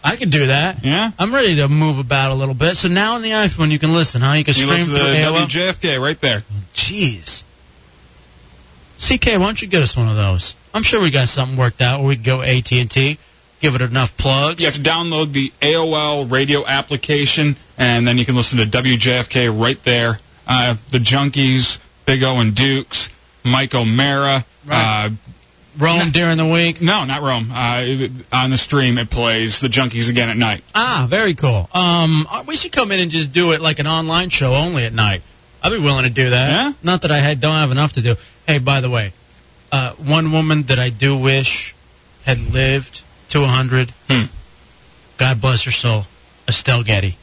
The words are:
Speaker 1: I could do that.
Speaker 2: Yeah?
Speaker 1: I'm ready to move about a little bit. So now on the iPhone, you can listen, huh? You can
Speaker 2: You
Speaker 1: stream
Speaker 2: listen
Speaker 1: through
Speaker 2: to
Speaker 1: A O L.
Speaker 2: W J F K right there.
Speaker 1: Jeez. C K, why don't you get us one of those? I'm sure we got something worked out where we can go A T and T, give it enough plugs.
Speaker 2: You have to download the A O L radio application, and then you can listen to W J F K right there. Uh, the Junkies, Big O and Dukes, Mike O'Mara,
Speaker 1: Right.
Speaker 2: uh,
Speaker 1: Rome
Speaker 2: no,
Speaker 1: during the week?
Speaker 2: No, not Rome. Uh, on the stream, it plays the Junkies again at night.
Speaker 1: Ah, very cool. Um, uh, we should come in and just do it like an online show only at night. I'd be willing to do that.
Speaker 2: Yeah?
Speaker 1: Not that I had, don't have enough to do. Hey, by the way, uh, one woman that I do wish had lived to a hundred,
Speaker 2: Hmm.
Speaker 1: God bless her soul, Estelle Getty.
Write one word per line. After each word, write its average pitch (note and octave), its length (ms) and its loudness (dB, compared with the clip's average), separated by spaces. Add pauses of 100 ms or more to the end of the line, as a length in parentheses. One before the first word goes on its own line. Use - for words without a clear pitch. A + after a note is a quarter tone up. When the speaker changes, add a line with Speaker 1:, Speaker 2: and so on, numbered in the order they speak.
Speaker 1:
I E3+ 140 0
could G3+ 140 -2
do C#3+ 180 4
that. C#3 380 0
Speaker 2:
Yeah? F#3+ 340 0
Speaker 1:
I'm G#3 160 -2
ready G#3 220 2
to C#3+ 100 2
move D3+ 320 2
about C3+ 320 0
a C3 40 -2
little C3+ 180 -2
bit. D#3 240 0
So F#3+ 100 -2
now G3+ 280 0
on A#3 60 -6
the A3 100 -4
iPhone, F#3+ 380 0
you D3+ 100 0
can D#3 140 2
listen, D#3 280 0
huh? C3+ 100 2
You D3+ 140 2
can D3 80 2
Speaker 2:
You C3 80 2
Speaker 1:
stream C#3 80 0
Speaker 2:
listen E3+ 220 2
Speaker 1:
through C#3+ 80 0
Speaker 2:
to C#3 40 2 (100)
Speaker 1:
A D#3 100 2
O D#3 40 2
L. D#3 60 0
Speaker 2:
W E3 140 0
J E3 200 -2
F F#3 140 -4
K D3+ 180 -2
right D3 220 -2
there. A2 220 0 (300)
Speaker 1:
Jeez. B2+ 720 -4 (1500)
C - 200 -2
K, A3+ 200 0
why F#3 80 2
don't G#3+ 160 -4
you A3 60 -10
get F3+ 140 0
us B2+ 140 0
one A#2+ 120 0
of G#2+ 80 0
those? F#2+ 400 0 (180)
I'm A3 100 -2
sure A3 180 2
we E3+ 100 2
got C3 180 2
something C3 280 -2
worked B2 240 0
out B2+ 180 0
where C3+ 100 0
we C#3 60 2
can A2+ 80 -10
go C3 200 0
A B2+ 180 2
T B2 200 0
and A#2 100 -2
T, C#3 260 0 (440)
give D3 140 2
it B2 60 0
enough B2+ 360 -2
plugs. C#3+ 420 0
Speaker 2:
You D#3+ 80 0
have C#3 80 -2
to D3 60 -6
download D#3+ 500 0
the C3+ 300 -2
A D3+ 140 2
O D#3+ 180 0
L D3 320 -2
radio C#3 400 0
application, C#3+ 920 0 (220)
and A#2+ 300 2
then B2 100 2
you B2 80 2
can B2 100 0
listen B2 240 0
to A2+ 60 2
W B2 320 0
J B2 160 0
F B2 160 -2
K B2 200 0
right A2+ 340 0
there. A#2 360 0 (260)
Uh, B2 300 0 (160)
the C3+ 60 0
Junkies, C3 840 0 (260)
Big C3+ 180 2
O C3 160 0
and A2 160 2
Dukes, C3+ 540 -2 (340)
Mike B2+ 320 0
O'Mara, C3+ 680 0 (220)
Speaker 1:
Right. A2 400 0
Speaker 2:
uh, G#2+ 40 -2 (680)
Speaker 1:
Rome E3 300 2
Speaker 2:
no, - 20 0
Speaker 1:
during E3 280 2
the D#3+ 100 2
week? E3 340 0
Speaker 2:
No, F#3 240 2
not C3+ 160 -4
Rome. B2 320 -2
Uh, B2 540 -2 (260)
on C3 160 0
the C3 80 2
stream, B2+ 400 0
it A#2 120 -4
plays A2+ 520 0
the C3+ 80 -2
Junkies A#2 400 -2
again A#2+ 180 0
at A2+ 80 -2
night. A2 280 -2 (120)
Speaker 1:
Ah, A3 340 0
very F#3+ 260 0
cool. A2+ 380 0
Um, E3+ 560 2
uh, - 160 -8
we D#4 120 -6
should - 160 -4
come A3 180 0
in G3 80 0
and F3 120 -2
just D#3 200 -4
do E3+ 220 2
it D#3 80 0
like D#3 180 -2
an D3+ 80 -2
online D#3+ 420 -2
show B2+ 260 0
only D3+ 280 0
at A2+ 80 -4
night. G#2 300 0 (420)
I'd F3 80 0
be A3+ 80 -2
willing C#3 240 2
to B2+ 60 2
do B2+ 220 0
that. B2+ 180 2
Speaker 2:
Yeah? C4 240 0 (100)
Speaker 1:
Not F3+ 200 0
that D#3+ 80 0
I D3 80 2
had, C#3+ 200 0
don't D3+ 160 0
have D3+ 160 0
enough C#3+ 220 0
to B2+ 80 -2
do. A2+ 140 2 (320)
Hey, D3+ 100 2
by C#3 240 0
the B2+ 80 -2
way, G#2+ 240 -2 (580)
uh, C3 220 -2
one D#3 380 0
woman D#3 320 2
that B2+ 160 0
I B2 100 0
do C3+ 260 0
wish C3+ 600 0 (500)
had B2+ 140 0
lived C3 640 -2 (260)
to D3 140 2
a C3+ 40 2
hundred, B2+ 440 2 (180)
Speaker 2:
Hmm. B2+ 140 2 (960)
Speaker 1:
God C3 220 0
bless B2 260 0
her B2+ 60 -4
soul, A2 340 0 (420)
Estelle A#2+ 360 0
Getty. G2 400 0